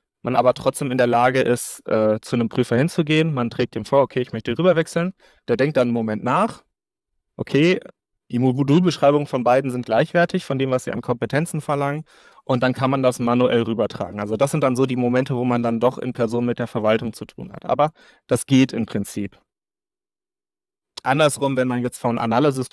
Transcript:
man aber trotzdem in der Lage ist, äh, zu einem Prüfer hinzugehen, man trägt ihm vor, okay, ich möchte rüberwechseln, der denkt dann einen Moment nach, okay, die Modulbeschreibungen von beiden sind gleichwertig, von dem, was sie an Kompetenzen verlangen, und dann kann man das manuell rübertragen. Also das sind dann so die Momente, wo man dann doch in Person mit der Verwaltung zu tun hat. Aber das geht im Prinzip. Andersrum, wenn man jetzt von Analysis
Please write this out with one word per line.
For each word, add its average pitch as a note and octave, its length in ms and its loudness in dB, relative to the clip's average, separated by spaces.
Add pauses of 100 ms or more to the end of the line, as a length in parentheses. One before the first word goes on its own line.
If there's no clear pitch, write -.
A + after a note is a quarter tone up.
(220)
man B2 140 -2
aber B2 180 4
trotzdem C3+ 360 -2
in B2+ 60 -4
der B2 100 2
Lage B2 360 2
ist, - 440 -2
äh, A2 360 2
zu - 140 -4
einem A#2 120 0
Prüfer A#2+ 300 0
hinzugehen, D#3 560 0
man A#2+ 160 -4
trägt - 260 -4
ihm A2 80 -6
vor, C#3 160 2
okay, B2+ 220 0
ich - 100 -8
möchte A#2 240 -4
rüberwechseln, E3+ 560 0 (360)
der A#2 100 2
denkt C#3+ 180 0
dann B2 120 2
einen A#2 40 0
Moment A2 320 -2
nach, F3+ 400 0 (720)
okay, E3 420 0 (520)
die B2 80 -2
Modulbeschreibungen C#3+ 880 2
von B2+ 180 -4
beiden C3 260 2
sind B2 140 -6
gleichwertig, E3+ 600 0
von C3+ 120 -2
dem, C3 120 0
was B2+ 140 0
sie - 80 -6
an - 100 -6
Kompetenzen C3+ 580 -2
verlangen, C#3+ 440 -4 (400)
und B2+ 180 0
dann B2+ 120 2
kann C3 160 0
man C#3 120 0
das B2+ 160 2
manuell A#2+ 440 2
rübertragen. G#2 580 -4
Also G#2 160 -4
das C#3 140 0
sind D3+ 120 0
dann B2+ 140 2
so C3 100 2
die B2+ 100 -4
Momente, B2 380 0
wo B2 100 -2
man A#2+ 180 0
dann A#2 180 -2
doch B2+ 180 0
in B2+ 140 -6
Person A#2+ 320 -2
mit A#2+ 140 -4
der A#2+ 80 -4
Verwaltung A2+ 480 -2
zu - 100 -14
tun - 280 -16
hat. - 120 -18
Aber C#3+ 280 0 (340)
das - 180 -2
geht C3 300 4
im A2+ 100 -2
Prinzip. G2+ 560 -6 (1600)
Andersrum, C#3 540 2
wenn B2+ 120 0
man B2 140 -2
jetzt B2 160 -6
von A#2 200 -2
Analysis B2+ 540 2